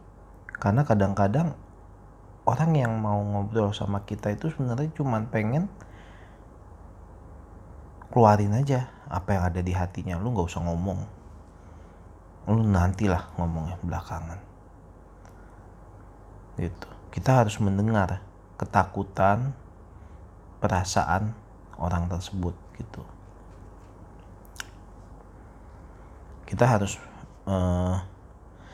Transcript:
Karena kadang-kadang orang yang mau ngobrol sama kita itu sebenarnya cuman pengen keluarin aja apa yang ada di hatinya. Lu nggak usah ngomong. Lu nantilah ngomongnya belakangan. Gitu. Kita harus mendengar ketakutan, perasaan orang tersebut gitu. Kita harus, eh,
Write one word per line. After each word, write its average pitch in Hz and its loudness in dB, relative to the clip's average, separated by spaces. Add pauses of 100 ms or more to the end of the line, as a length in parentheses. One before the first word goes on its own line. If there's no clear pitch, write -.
(580)
Karena 107 4
kadang-kadang 104 2 (960)
orang 156 4
yang 113 0
mau 104 0
ngobrol 104 0
sama 101 -4
kita 104 -4
itu 104 -4
sebenarnya 135 -2
cuman 123 -2
pengen 120 0 (2500)
keluarin 104 6
aja 131 0 (160)
apa - -2
yang 90 2
ada 90 -2
di 92 0
hatinya. 90 -4
Lu 110 -4
nggak 90 0
usah 82 -4
ngomong. 92 -2 (1500)
Lu 110 4
nantilah 95 2
ngomongnya 82 -2
belakangan. 85 -8 (2250)
Gitu. - -6 (240)
Kita 127 6
harus 107 0
mendengar 98 2 (320)
ketakutan, 101 2 (1120)
perasaan 95 0 (400)
orang 87 0
tersebut 92 -4 (240)
gitu. - -14 (3500)
Kita 98 2
harus, 107 4 (480)
eh, 90 2 (760)